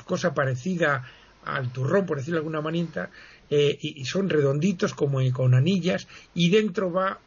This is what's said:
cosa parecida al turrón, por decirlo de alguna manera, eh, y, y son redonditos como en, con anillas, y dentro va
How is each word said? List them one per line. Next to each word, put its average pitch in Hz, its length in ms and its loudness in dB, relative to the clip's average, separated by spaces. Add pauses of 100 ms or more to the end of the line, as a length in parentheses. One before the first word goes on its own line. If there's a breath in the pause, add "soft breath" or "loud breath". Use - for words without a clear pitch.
cosa 180 280 -2
parecida 143 720 0 (400 loud breath)
al 139 280 -4
turrón, 135 340 0
por 160 120 -4
decirlo 147 200 -4
de - 40 0
alguna 156 200 -4
manera, 160 480 -4 (400 loud breath)
eh, 147 320 2
y, 151 200 -8
y 127 40 -8
son 185 240 -2
redonditos 151 640 2
como 139 260 -2
en, 131 120 2
con 127 220 2
anillas, 175 540 2 (260 loud breath)
y 175 160 2
dentro 208 420 2
va 190 360 -2